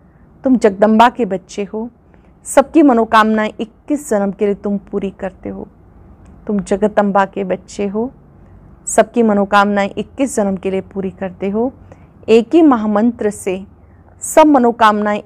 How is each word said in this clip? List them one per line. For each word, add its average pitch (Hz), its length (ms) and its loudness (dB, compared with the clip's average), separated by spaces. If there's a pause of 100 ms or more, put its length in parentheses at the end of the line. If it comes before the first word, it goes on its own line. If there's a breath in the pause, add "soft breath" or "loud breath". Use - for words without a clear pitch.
(440 soft breath)
तुम 262 120 2
जगदम्बा 214 540 2
के 247 160 -4
बच्चे 190 380 -8
हो, 220 240 -10 (580 soft breath)
सबकी 285 360 4
मनोकामनाएं 220 680 2
इक्कीस - 600 -10
जन्म 202 220 0
के 208 140 -4
लिए 202 100 -2
तुम 202 260 -6
पूरी 196 300 -8
करते 190 360 -12
हो। 196 180 -12 (800)
तुम 208 140 -2
जगदम्बा 202 640 0
के 196 180 -8
बच्चे 190 420 -8
हो, 220 240 -6 (760 soft breath)
सबकी 226 360 0
मनोकामनाएं 202 680 2
इक्कीस - 460 -6
जन्म 196 200 -2
के 190 140 -6
लिए 190 120 -4
पूरी 190 300 -8
करते 190 380 -8
हो। 233 220 -4 (560 soft breath)
एक 220 260 2
ही 339 80 6
महामंत्र 220 720 2
से 190 320 -8 (560 soft breath)
सब - 260 4
मनोकामनाएं 226 800 2